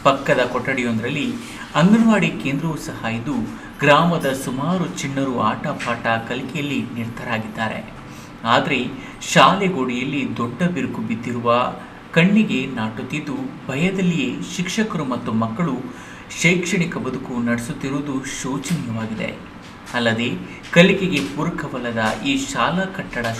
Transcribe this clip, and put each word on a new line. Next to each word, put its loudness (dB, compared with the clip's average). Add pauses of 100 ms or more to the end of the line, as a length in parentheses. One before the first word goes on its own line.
ಪಕ್ಕದ 4
ಕೊಠಡಿಯೊಂದರಲ್ಲಿ 0 (420)
ಅಂಗನವಾಡಿ 8
ಕೇಂದ್ರವೂ -2
ಸಹ -8
ಇದ್ದು, -2 (460)
ಗ್ರಾಮದ 6
ಸುಮಾರು 0
ಚಿಣ್ಣರು -2
ಆಟ 0
ಪಾಠ -2
ಕಲಿಕೆಯಲ್ಲಿ -2
ನಿರತರಾಗಿದ್ದಾರೆ. -6 (500)
ಆದರೆ 4 (480)
ಶಾಲೆ 8
ಗೋಡೆಯಲ್ಲಿ -2
ದೊಡ್ಡ -2
ಬಿರುಕು -2
ಬಿದ್ದಿರುವ 0 (380)
ಕಣ್ಣಿಗೆ 4
ನಾಟುತ್ತಿದ್ದು, -6
ಭಯದಲ್ಲಿಯೇ 2 (200)
ಶಿಕ್ಷಕರು -2
ಮತ್ತು -4
ಮಕ್ಕಳು -2 (480)
ಶೈಕ್ಷಣಿಕ 2
ಬದುಕು -4
ನಡೆಸುತ್ತಿರುವುದು -2
ಶೋಚನೀಯವಾಗಿದೆ. -4 (560)
ಅಲ್ಲದೆ 2 (420)
ಕಲಿಕೆಗೆ 6 (160)
ಪೂರಕವಲ್ಲದ -2
ಈ 2
ಶಾಲಾ 0
ಕಟ್ಟಡ -6 (140)